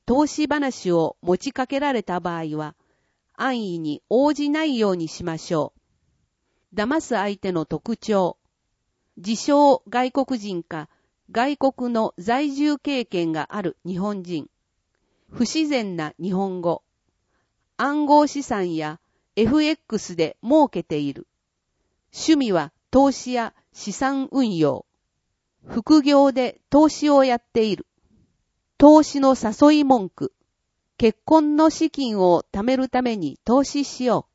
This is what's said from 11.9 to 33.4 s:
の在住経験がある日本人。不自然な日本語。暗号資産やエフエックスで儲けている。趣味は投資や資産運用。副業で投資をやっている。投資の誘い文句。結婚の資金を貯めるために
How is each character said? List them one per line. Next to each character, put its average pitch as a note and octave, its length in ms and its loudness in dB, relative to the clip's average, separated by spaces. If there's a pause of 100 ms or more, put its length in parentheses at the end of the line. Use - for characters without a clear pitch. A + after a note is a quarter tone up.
の A3 240 -2
在 B3+ 340 -2
住 C#4+ 260 0
経 C4+ 280 -4
験 E3+ 260 -4
が D#3 240 -6
あ G#3 60 -6
る F3 240 -6
日 F3+ 140 -8
本 G3+ 240 -6
人。 E3+ 260 -8 (800)
不 - 160 -2
自 D#4+ 220 -2
然 A3 280 -4
な D#3 240 -8
日 F#3 140 -4
本 F#3 260 -4
語。 E3 240 -4 (960)
暗 D4 280 -2
号 D4 220 6
資 C#4+ 160 -8
産 F#3 320 -4
や D#3 240 -8 (360)
エ A3 100 2
フ D4+ 180 2
エ D4+ 80 0
ッ - 160 -6
ク A3 100 -6
ス F3+ 180 -10
で D#3+ 280 -4
儲 C#4 260 4
け E3+ 140 -8
て D#3 140 -6
い C#3+ 160 -4
る。 - 140 -18 (840)
趣 - 220 2
味 B3+ 160 0
は D#3+ 220 -2 (160)
投 C4+ 240 4
資 - 180 -12
や A#3 220 -4 (180)
資 - 220 -12
産 C4+ 380 -4
運 A#3 260 0
用。 C#3+ 280 0 (800)
副 D4 380 2
業 C#4 280 6
で B3 280 -4 (100)
投 D4 200 6
資 D4 200 -2
を C#4 140 6
や B3 140 2
っ - 60 -12 (100)
て A3+ 100 2
い G#3 120 0
る。 - 100 -12 (920)
投 D4+ 260 10
資 - 160 -4
の C4+ 160 4
誘 D4 440 4
い D4 40 2
文 A#3+ 260 2
句。 - 240 -8 (640)
結 A3+ 260 0
婚 D4+ 320 2
の D#4 140 4
資 D#4 220 -2
金 A#3 280 -4
を F3 320 4
貯 G3 120 -6
め B3+ 120 0
る C4 140 -2
た B3+ 120 -2
め A#3 140 -2
に D#3 300 -8